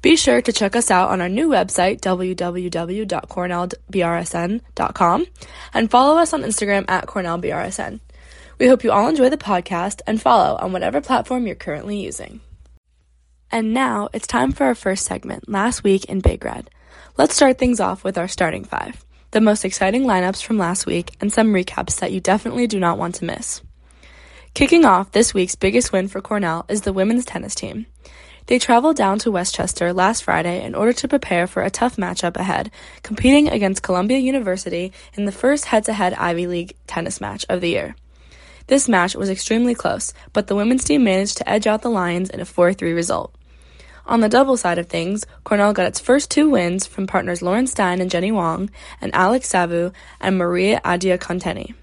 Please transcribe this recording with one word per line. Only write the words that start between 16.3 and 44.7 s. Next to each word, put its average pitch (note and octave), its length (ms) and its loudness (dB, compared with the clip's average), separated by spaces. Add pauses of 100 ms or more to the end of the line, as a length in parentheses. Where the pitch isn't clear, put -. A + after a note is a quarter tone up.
Red. - 240 -10 (480)
Let's C#4+ 180 4
start C4 220 6
things B3 240 2
off F#3+ 240 -4
with F#3+ 120 -4
our F3+ 120 -4
starting D#3+ 340 -2
five, - 400 -10 (280)
the A3 100 2
most G#3+ 240 4
exciting G3+ 400 0
lineups F#3 360 0
from A3 160 -2
last F3+ 280 -2
week, - 340 -4
and G#3 120 -2
some A3 220 4
recaps - 460 -2
that F#3+ 140 -4
you F#3 80 -4
definitely A3+ 460 0
do G#3 120 -2
not E3+ 180 0
want E3+ 180 -6
to E3+ 100 -8
miss. - 360 -8 (920)
Kicking D#4 320 6
off F#3+ 260 4
this A3+ 220 2
week's F#3 220 -2
biggest A3 360 0
win F#3+ 160 0
for G3 140 -8
Cornell F3 480 -4
is G#3 140 -4
the G3 100 -4
women's A3 320 0
tennis G3 300 -10
team. - 320 -10 (580)
They B3 120 2
traveled B3+ 380 4
down G3+ 240 2
to A3+ 120 -2
Westchester F3+ 600 -2
last F#3 320 0
Friday F3 400 -2
in - 120 -10
order A3+ 180 2
to - 160 -4
prepare F3+ 360 0
for F#3 160 -6
a G3 80 -2
tough - 280 -2
matchup F3 400 -4
ahead, F#3 340 -4 (320)
competing C#4 460 4
against G3 340 0
Columbia G3 340 0
University F#3+ 760 -2 (220)
in G3+ 100 -2
the G3 80 -4
first C#4+ 320 0
head-to-head G#3 480 0
Ivy F3 340 -2
League F3 260 -6 (140)
tennis F3+ 320 -6
match G3+ 300 -8
of F3+ 100 0
the F3 80 -2
year. - 300 -4 (680)
This C#4 200 4
match F#3 260 2
was G3 160 -4
extremely A3+ 460 0
close, - 380 -6 (180)
but G#3 160 -2
the G3+ 80 0
women's A#3 300 2
team C#4+ 180 4
managed G3 360 2
to - 100 -6
edge G#3+ 180 2
out G#3+ 140 2
the A#3+ 80 -4
Lions F3+ 400 -2
in - 100 -10
a F3+ 60 -6
four F3+ 260 2
three F3 220 -2
result. E3+ 420 -4 (720)
On A3+ 160 2
the G#3+ 80 4
doubles B3+ 320 4
side F3 160 0